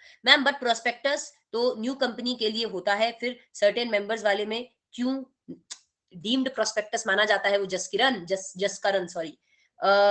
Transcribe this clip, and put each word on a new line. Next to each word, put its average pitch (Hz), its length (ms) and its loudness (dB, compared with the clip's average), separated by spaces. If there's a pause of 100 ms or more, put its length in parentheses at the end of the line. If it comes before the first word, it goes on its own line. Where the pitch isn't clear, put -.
(240)
Ma'am, 269 200 6
but 277 100 2
prospectus 240 640 -2 (320)
तो 240 280 0
new 247 140 -4
company 240 400 -2
के 220 160 -2
लिए 226 140 -2
होता 190 300 -2
है, 226 260 2
फिर 240 200 -6 (140)
certain 214 360 2
members 208 340 -2
वाले 208 220 2
में 226 240 -6 (220)
क्यों 262 320 -2 (920)
deemed 254 380 -2
prospectus 214 520 -4
माना 196 180 2
जाता 202 240 2
है 202 100 2
वो 196 80 -2
जसकिरण, 190 600 -2
जस-, 190 300 -4
जसकरण, 196 500 -2
sorry। 165 320 -10 (440)
अ, 190 60 2 (220)